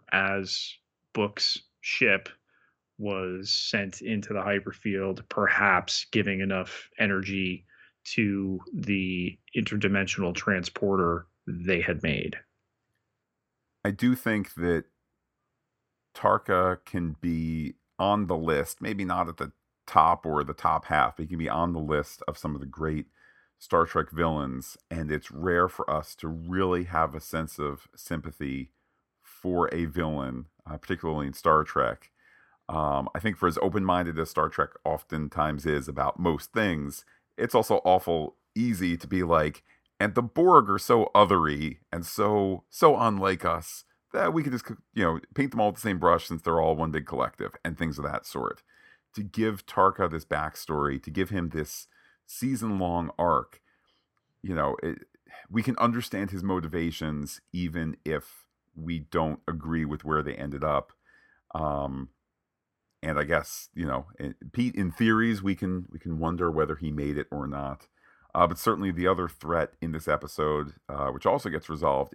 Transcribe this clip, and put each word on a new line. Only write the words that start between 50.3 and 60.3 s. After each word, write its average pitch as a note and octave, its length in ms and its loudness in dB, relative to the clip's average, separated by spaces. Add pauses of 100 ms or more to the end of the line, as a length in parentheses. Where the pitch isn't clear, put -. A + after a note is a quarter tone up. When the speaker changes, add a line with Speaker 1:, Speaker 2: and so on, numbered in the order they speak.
Speaker 2:
to - 80 -12
give F#2 200 -2
him F2 180 -2
this - 400 -8 (420)
season-long G2 880 -2
arc, E2 440 0 (800)
you F#2 120 -6
know, C#2+ 280 0
it, E2 160 -6 (500)
we A2 140 0
can B2 160 0
understand A2+ 520 0
his F#2 120 -6
motivations D#2+ 1000 -2 (140)
even E2 500 -4
if - 420 -6 (300)
we E2 220 -6
don't D#2 500 -2
agree D#2+ 380 -2
with D2+ 180 -6
where D#2 180 0
they C#2+ 120 -4